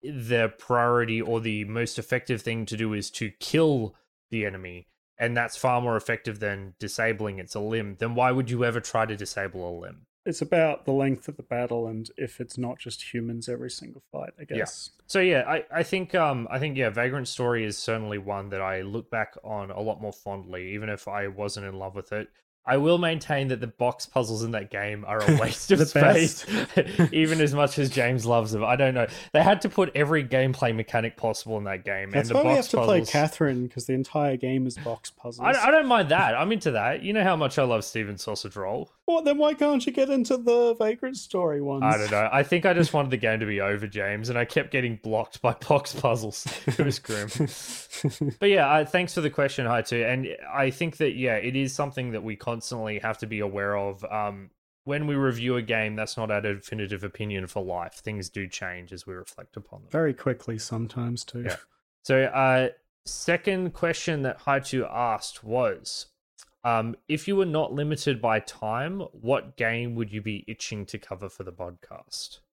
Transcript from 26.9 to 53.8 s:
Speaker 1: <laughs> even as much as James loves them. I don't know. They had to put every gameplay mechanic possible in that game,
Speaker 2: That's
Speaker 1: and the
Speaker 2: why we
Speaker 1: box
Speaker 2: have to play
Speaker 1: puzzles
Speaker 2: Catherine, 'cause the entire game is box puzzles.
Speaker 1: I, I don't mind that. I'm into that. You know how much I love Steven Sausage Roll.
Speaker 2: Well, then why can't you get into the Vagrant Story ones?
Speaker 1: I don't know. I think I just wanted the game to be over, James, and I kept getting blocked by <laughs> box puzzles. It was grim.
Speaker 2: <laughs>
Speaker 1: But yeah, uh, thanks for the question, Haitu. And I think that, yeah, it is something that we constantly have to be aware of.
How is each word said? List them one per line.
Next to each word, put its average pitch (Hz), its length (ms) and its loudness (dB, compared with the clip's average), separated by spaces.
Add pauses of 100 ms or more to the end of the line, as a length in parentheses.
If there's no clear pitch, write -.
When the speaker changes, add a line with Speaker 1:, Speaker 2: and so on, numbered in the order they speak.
Speaker 1:
<laughs> - 0 -
even 160 260 4
as 147 160 4
much 143 240 2
as 135 100 2
James 123 360 2
loves 117 260 4
them. 110 140 0
I 120 100 4
don't 131 180 4
know. 120 140 2 (240)
They 151 100 6
had 190 200 6
to 208 80 0
put 185 260 2
every 147 300 4
gameplay 131 500 2
mechanic 113 400 -2
possible 110 420 -4
in 104 60 -6
that 95 220 -6
game, 98 240 -6
Speaker 2:
That's 113 180 2
Speaker 1:
and 117 100 0
the 285 60 4
Speaker 2:
why 285 60 6
we 262 60 6
Speaker 1:
box - 20 6
Speaker 2:
have - 140 0
to - 140 2
play 180 140 6
Speaker 1:
puzzles 110 120 -2
Speaker 2:
Catherine, 143 580 2
'cause - 160 -10
the 131 80 -2
entire 135 420 0
game 127 320 0
is 120 120 -6
box 117 320 -8
puzzles. 120 360 -6
Speaker 1:
I, 247 200 4
I 269 40 6
don't 302 160 6
mind 214 220 4
that. 151 280 4
I'm 170 140 2
into 180 200 0
that. 117 320 0
You 190 100 -2
know 214 100 2
how 180 140 4
much 143 200 0
I 147 60 4
love 117 220 2
Steven 104 320 -4
Sausage 101 400 -8
Roll. 104 340 -4 (160)
Speaker 2:
Well, 330 160 4
then 285 140 4
why 302 160 4
can't 294 320 2
you 262 80 -2
get 269 160 2
into 262 260 4
the 240 400 4
Vagrant 240 400 0
Story 165 460 -2
ones? 139 240 0
Speaker 1:
I 110 120 6
don't 104 140 0
know. 104 220 4
I 139 100 6
think 170 220 2
I 185 80 6
just 170 200 4
wanted 143 180 2
the 127 60 0
game 110 220 2
to 110 60 0
be 101 160 0
over, 101 260 0
James, 104 400 -4
and 120 100 -2
I 120 60 2
kept - 280 0
getting 123 260 0
blocked 110 440 -4
by 120 120 2
<laughs> - 160 -10
box 143 240 4
puzzles. 107 520 0 (200)
It - 180 -2
was 139 160 2
grim. 107 300 -6
Speaker 2:
<laughs> 123 100 -10 (1000)
Speaker 1:
But 202 100 4
yeah, 175 200 6
uh, 151 160 6
thanks 180 300 0
for 175 60 0
the 151 100 2
question, 139 340 0
Haitu. 117 400 0
And 127 220 0 (260)
I 135 160 2
think 151 280 -4
that, 147 180 2
yeah, 123 220 0
it 123 180 -2
is 135 180 0
something 131 380 -4
that 107 120 -6
we 110 120 -6
constantly 110 640 -6
have 110 200 -4
to - 80 -6
be 107 120 -4
aware 101 360 -2
of. 101 300 -4